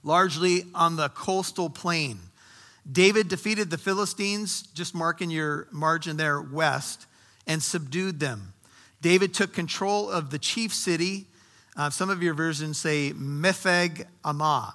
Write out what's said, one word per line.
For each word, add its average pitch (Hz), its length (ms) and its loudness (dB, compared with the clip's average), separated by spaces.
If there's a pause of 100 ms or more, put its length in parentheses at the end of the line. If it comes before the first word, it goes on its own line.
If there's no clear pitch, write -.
largely 175 600 4 (100)
on 170 200 4
the 151 140 0
coastal 185 600 -2
plain. 147 500 -2 (720)
David 196 360 6
defeated 208 420 -2
the 160 80 -2
Philistines, 202 880 -2 (100)
just 165 220 -8
mark 170 260 -2
in 170 80 -2
your 156 420 -2
margin 156 460 0
there, 147 240 0
west, 139 640 -2 (400)
and 156 160 0
subdued 170 580 -4
them. 110 340 -6 (480)
David 185 340 4
took 190 180 0
control 202 560 -2
of 160 220 -2
the 147 80 -6
chief 226 340 -2
city. 185 540 0 (500)
Uh, 147 140 0
some 185 180 -2
of 180 140 0
your 165 100 2
versions 156 460 -2
say 147 340 0
Metheg 175 920 0 (180)
Ammah 147 500 0